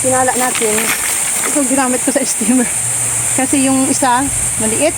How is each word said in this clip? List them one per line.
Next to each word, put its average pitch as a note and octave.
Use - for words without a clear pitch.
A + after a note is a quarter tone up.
sinala B3+
natin. B3
Ito, D4
ginamit B3+
ko C4+
sa C4+
steamer. B3
Kasi C4
yung C4+
isa, C4
maliit. A3+